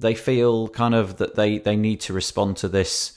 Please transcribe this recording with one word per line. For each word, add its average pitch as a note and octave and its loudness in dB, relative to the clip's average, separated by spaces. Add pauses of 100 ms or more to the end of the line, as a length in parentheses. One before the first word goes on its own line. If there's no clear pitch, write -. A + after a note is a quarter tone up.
they A2+ 0
feel A#2+ 2
kind A#2 0
of G2 0
that - -4
they, G#2+ 2
they G#2 0
need G#2+ 0
to - -8
respond G2 -2
to G2 -4
this F#2 -2